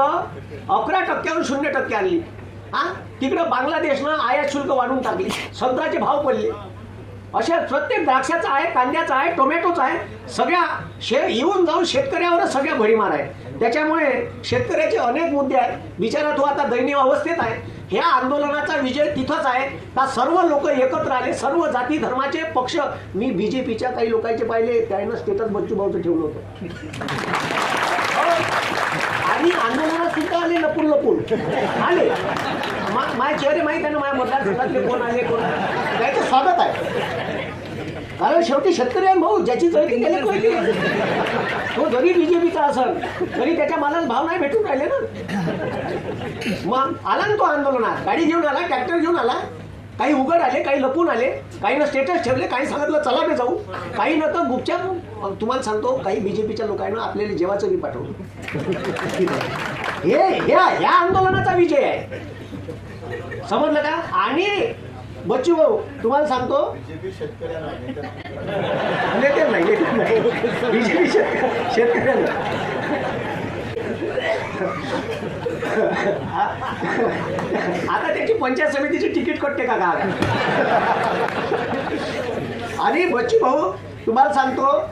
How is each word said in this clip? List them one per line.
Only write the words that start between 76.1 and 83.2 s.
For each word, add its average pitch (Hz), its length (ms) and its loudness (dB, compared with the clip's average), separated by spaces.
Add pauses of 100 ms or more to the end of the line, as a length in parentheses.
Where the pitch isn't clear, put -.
आता - 240 0
त्याची - 200 0
पंचायत 285 360 2
समितीची 285 380 0
तिकीट 294 320 0
कटते 277 240 -2
का, 233 120 2
का? 190 340 2 (2750)
आणि 277 220 2
बच्चू 233 360 2